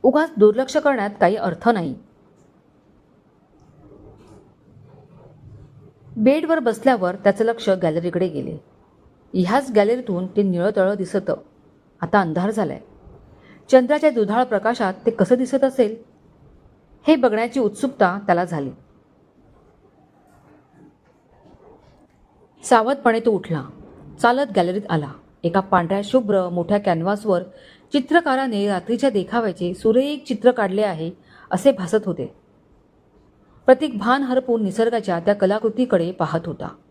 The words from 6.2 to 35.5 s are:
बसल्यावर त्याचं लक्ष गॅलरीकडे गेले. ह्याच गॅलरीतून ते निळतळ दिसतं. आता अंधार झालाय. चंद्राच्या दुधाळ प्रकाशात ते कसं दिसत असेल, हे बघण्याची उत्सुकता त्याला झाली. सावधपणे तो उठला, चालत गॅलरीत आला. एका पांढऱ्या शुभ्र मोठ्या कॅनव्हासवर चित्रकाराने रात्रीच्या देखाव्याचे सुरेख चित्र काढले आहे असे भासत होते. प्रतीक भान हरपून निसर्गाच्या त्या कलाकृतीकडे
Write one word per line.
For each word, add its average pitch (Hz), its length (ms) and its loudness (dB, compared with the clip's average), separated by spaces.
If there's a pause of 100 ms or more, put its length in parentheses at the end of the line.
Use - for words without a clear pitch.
बसल्यावर 220 560 0
त्याचं 202 300 0
लक्ष 226 240 -2
गॅलरीकडे 175 600 -2
गेले. 151 300 -8 (760)
ह्याच 226 420 0
गॅलरीतून 208 500 0
ते 202 160 -2
निळतळ 190 520 0
दिसतं. 196 400 -4 (680)
आता 196 200 2
अंधार 180 300 -2
झालाय. 208 300 -4 (920)
चंद्राच्या 294 400 4
दुधाळ 226 340 0
प्रकाशात 214 500 -2 (120)
ते 233 40 4
कसं 226 240 2
दिसत 262 300 0
असेल, 226 320 0 (1120)
हे 320 100 6
बघण्याची 240 440 0
उत्सुकता 208 580 0
त्याला 180 260 0
झाली. 147 260 -4 (4000)
सावधपणे 233 560 2
तो 233 100 0
उठला, 165 340 -4 (580)
चालत 247 240 2 (100)
गॅलरीत 180 340 0
आला. 147 220 -4 (300)
एका 170 180 0
पांढऱ्या 190 440 0
शुभ्र 202 440 0
मोठ्या 175 300 -2
कॅनव्हासवर 196 640 -2 (500)
चित्रकाराने 262 760 0
रात्रीच्या 214 420 -2
देखाव्याचे 190 640 -4
सुरेख 262 520 0
चित्र 233 240 2
काढले 202 320 -2
आहे 170 280 -4 (400)
असे 254 220 4
भासत 190 340 -2
होते. 160 300 -8 (1300)
प्रतीक 262 320 4
भान 247 240 0
हरपून 254 400 0
निसर्गाच्या 208 580 -2
त्या 202 140 2
कलाकृतीकडे 208 800 0